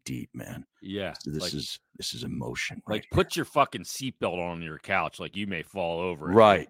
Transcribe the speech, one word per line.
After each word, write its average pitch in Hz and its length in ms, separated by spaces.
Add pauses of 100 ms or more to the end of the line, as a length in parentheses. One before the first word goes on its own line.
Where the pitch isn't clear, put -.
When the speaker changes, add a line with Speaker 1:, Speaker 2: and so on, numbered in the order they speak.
Speaker 1:
deep, 64 280
man. - 320 (160)
Speaker 2:
Yeah, 95 320 (120)
Speaker 1:
So 71 80
this 76 100
Speaker 2:
like 87 120
Speaker 1:
is, - 260 (160)
this - 180
is 58 80
emotion - 640
Speaker 2:
like, 104 160
Speaker 1:
right - 80
Speaker 2:
put - 240
Speaker 1:
here. 170 60
Speaker 2:
your 135 60
fucking 131 360
seatbelt 110 560
on 85 240
your 80 160
couch, 92 400
like, 82 180
you 101 120
may 85 140
fall 85 380
over. 85 260
Speaker 1:
Right, 98 440